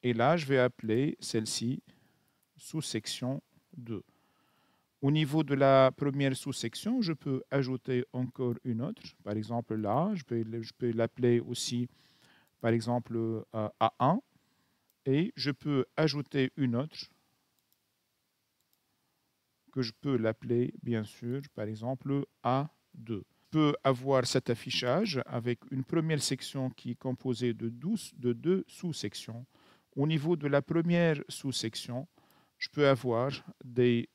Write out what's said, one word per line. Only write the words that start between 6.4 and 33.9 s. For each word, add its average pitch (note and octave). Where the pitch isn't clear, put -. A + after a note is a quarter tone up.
je E3
peux C3
ajouter C3
encore B2
une A#2+
autre. F#3+
Par G2+
exemple, A2
là, A#2
je E3
peux, A#2
je A2+
peux A#2+
l'appeler A#2+
aussi, A#2+
par A#2
exemple, A#2
euh, A2+
A A2
un. D#3+
Et D3+
je C#3
peux C#3
ajouter C#3+
une B2
autre D3
que C3
je A2+
peux C#3
l'appeler, A#2+
bien A#2
sûr, A#2+
par A2
exemple, C3
A C3+
deux. A2
Je D#3
peux D3
avoir C3
cet -
affichage C3
avec A#2+
une C3
première D#3+
section C3
qui -
est A#2
composée B2
de A2+
douze, D#3
de B2
deux E3
sous-sections. A#2+
Au C#3
niveau D#3+
de D3
la C#3+
première E3
sous-section, B2
je -
peux D3
avoir B2+
des B2